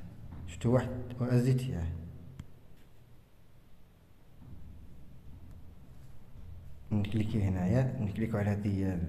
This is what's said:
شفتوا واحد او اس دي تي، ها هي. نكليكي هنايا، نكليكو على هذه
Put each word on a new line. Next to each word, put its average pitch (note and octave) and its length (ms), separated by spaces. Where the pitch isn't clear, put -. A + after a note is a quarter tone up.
شفتوا - 280
واحد B2 140
او B2 60
اس B2 160
دي B2+ 120
تي، - 200
ها E2+ 80
هي. E2+ 100
نكليكي G#2 500
هنايا، F#2+ 580
نكليكو G#2+ 360
على G#2 140
هذه G2 480